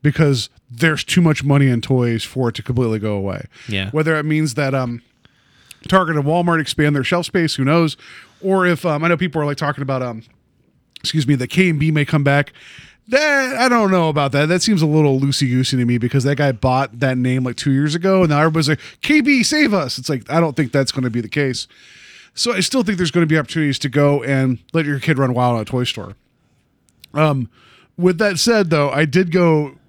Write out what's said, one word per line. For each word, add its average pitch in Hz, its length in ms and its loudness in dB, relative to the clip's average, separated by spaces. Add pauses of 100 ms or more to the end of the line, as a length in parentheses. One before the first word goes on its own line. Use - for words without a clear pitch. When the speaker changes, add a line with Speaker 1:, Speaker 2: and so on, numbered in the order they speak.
Speaker 1:
because 143 480 0 (220)
there's 147 320 0
too - 180 2
much 156 220 2
money 143 240 4
in 120 140 0
toys 120 420 0
for 127 260 -4
it 110 60 -8
to - 80 -12
completely 120 340 -2
go 107 160 -4
away. 98 320 -6 (220)
Speaker 2:
Yeah. 98 240 -4
Speaker 1:
Whether 156 260 0
it 151 60 -4
means 156 320 -2
that, 135 180 -2
um, 120 300 -4 (840)
Target 175 280 2
and 143 100 0
Walmart 170 340 2
expand 147 360 0
their 135 80 0
shelf 175 240 -2
space, 170 280 0
who 135 80 -2
knows? 156 340 2 (440)
Or 190 240 0
if, 175 180 0
um, 156 200 -2
I 165 40 0
know 170 100 2
people 160 240 -4
are, 147 40 -2
like, 143 120 -4
talking 143 260 -4
about, 131 180 -4
um, 117 220 -8 (760)
excuse 151 260 -2
me, 143 80 2
that 123 160 -6
K 185 180 2
and 156 100 -2
B 156 120 0
may 151 140 0
come 147 180 -2
back. 139 280 0 (560)
That, 269 500 0
I 247 120 2
don't 226 200 2
know 175 200 2
about 143 240 0
that. 143 160 2
That 175 120 2
seems 202 220 2
a - 20 2
little 147 340 2
loosey-goosey 135 580 0
to 123 80 2
me 120 120 2
because 120 280 0
that 143 100 0
guy 143 160 2
bought 127 480 -2
that 131 180 0
name, 127 260 0
like, 123 120 -4
two - 160 -2
years 143 240 0
ago, 190 260 2
and 170 80 2
now 147 100 2
everybody's 156 300 2
like, 156 100 0 (220)
"K 302 200 2
B, 262 200 2
save 285 320 2
us." 175 240 -2
It's 127 120 -10
like, 127 200 -4
I 151 100 2
don't 160 160 0
think 139 160 -2
that's 139 200 0
gonna 127 180 -2
be 117 100 -4
the 110 100 -6
case. 135 380 -4 (680)
So 233 180 -2
I 190 60 -2
still 240 240 0
think 196 140 -2
there's 170 120 0
gonna 170 160 2
be 160 120 2
opportunities 147 420 -2
to 143 100 -4
go 143 320 2
and 131 380 0 (140)
let 165 120 0
your 143 140 -2
kid 151 180 0
run 131 160 2
wild 123 240 2
at 110 60 -4
a - 20 -6
toy 123 200 -2
store. 98 280 -10 (1000)
Um, 139 360 0 (480)
with 175 220 2
that 202 200 0
said, 214 300 2
though, 147 220 2
I 147 140 2
did 170 260 0
go 156 440 2 (120)